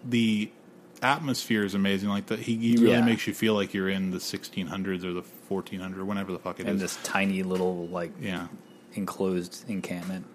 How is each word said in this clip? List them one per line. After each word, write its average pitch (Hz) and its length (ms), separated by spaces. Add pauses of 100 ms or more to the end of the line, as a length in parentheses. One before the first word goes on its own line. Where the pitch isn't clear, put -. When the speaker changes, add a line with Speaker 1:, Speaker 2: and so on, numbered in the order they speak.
Speaker 1:
the 113 460 (520)
atmosphere 127 640
is 98 100
amazing. 98 360
Like, 101 160
the, 110 100
he, 113 220
he 117 180
really 117 160
Speaker 2:
Yeah. 120 140
Speaker 1:
makes 113 200
you 104 80
feel 110 200
like 101 200
you're 95 160
in 95 220
the 90 80
sixteen - 480
hundreds 92 380
or 90 80
the 87 100
fourteen - 560
hundred, 95 260
whenever 98 280
the 85 60
fuck 90 200
it 90 80
Speaker 2:
In 101 80
Speaker 1:
is. 98 60
Speaker 2:
this 87 220
tiny 98 400
little, 92 440
like, 85 320
Speaker 1:
Yeah. 87 280 (460)
Speaker 2:
enclosed 92 760
encampment. 90 640